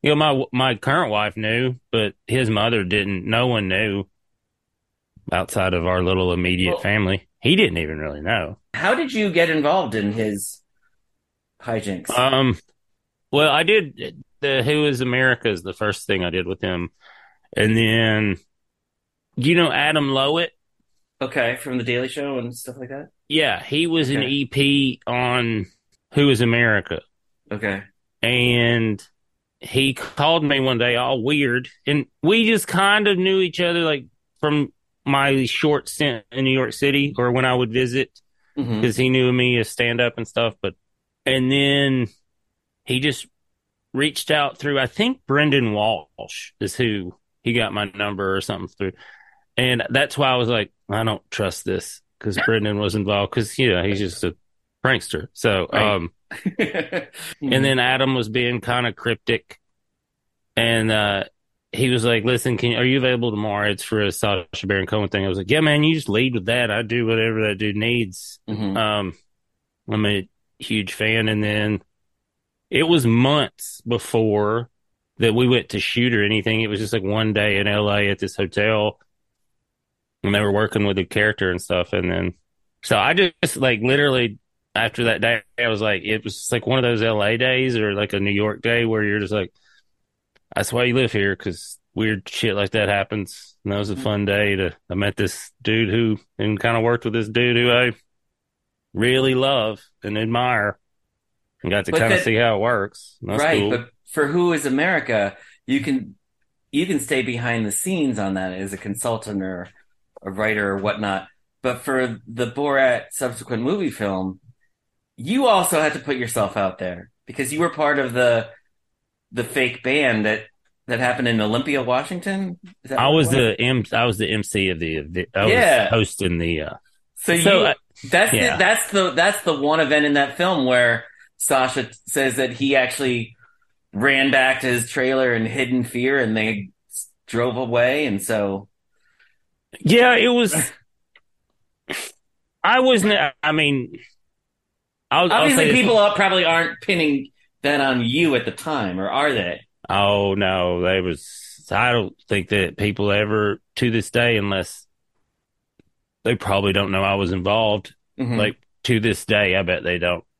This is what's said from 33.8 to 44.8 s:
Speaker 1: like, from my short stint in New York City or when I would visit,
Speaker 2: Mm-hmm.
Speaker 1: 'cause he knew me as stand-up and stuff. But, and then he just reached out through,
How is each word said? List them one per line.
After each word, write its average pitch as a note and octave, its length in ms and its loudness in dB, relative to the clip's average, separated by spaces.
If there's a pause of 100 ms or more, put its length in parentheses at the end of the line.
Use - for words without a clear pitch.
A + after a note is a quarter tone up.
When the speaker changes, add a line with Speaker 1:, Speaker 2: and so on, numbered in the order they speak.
Speaker 1:
like, D3+ 240 -2 (340)
from D3 320 0 (320)
my C#3 420 2
short C#3+ 420 0
stint B2+ 440 -2
in C3 120 -2
New C3 80 2
York B2+ 200 0
City C#3+ 440 0
or B2 160 2
when B2+ 120 2
I B2+ 100 2
would B2 180 0
visit, B2+ 480 -2 (360)
Speaker 2:
Mm-hmm. A#2 260 -2
Speaker 1:
'cause A#2+ 140 0
he B2+ 120 2
knew B2+ 240 4
me B2 260 2
as A2 100 0
stand-up A#2+ 500 0
and A2+ 100 -6
stuff. A#2 320 0
But, F#2 140 -4 (520)
and C3 240 0
then C#3 580 2 (760)
he B2+ 160 -2
just C#3 260 -4 (680)
reached C#3+ 360 -2
out D3 280 0
through, C#3 220 -2